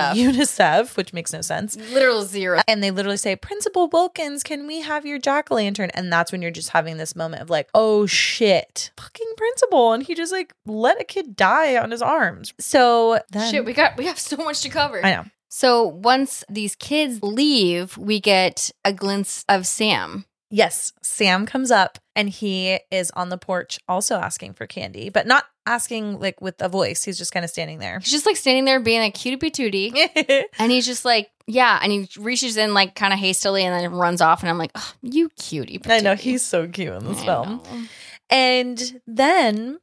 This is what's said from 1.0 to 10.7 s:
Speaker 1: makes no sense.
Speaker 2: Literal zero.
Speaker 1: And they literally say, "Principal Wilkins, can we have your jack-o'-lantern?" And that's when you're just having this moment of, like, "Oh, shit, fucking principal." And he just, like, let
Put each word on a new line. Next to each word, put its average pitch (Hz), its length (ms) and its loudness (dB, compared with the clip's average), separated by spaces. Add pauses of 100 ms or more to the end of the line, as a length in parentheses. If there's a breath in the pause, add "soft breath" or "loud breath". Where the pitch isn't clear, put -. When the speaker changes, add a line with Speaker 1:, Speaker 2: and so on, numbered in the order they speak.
Speaker 1:
makes 170 200 -8
no 160 80 -10
sense. 165 340 -6 (160)
Speaker 2:
Literal 254 320 2
zero. 185 440 0
Speaker 1:
And 214 160 0
they 196 80 0
literally 202 260 -2
say, 196 180 -2
"Principal 392 540 -2
Wilkins, 320 540 -2
can 294 240 -8
we 311 140 -8
have 302 240 -6
your 285 140 -6
jack-o'-lantern?" 214 760 -2
And 180 200 -6
that's 170 180 2
when 185 100 -6
you're 170 100 -6
just 165 180 -10
having 160 280 0
this 156 180 -8
moment 165 260 -8
of, 165 80 -14
like, 151 240 0
"Oh, 214 320 4
shit, - 920 0
fucking 453 400 -10
principal." 392 560 4
And 254 100 -2
he 330 120 -6
just, 339 160 -6
like, 370 220 -6 (120)
let 233 360 2